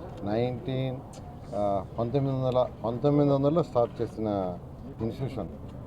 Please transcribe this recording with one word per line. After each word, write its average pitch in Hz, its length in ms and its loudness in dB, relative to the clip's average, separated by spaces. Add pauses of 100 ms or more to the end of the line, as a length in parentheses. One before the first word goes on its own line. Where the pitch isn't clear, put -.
(240)
నైన్టీన్, 127 720 -2 (580)
ఆ, 101 300 2 (140)
పంతొమ్మిది 131 400 0
వందల, 127 280 4 (180)
పంతొమ్మిది 143 480 4
వందలలో 143 300 4
స్టార్ట్ 120 400 2
చేసిన 101 560 -2 (420)
ఇన్స్టిట్యూషన్. 113 480 -4 (380)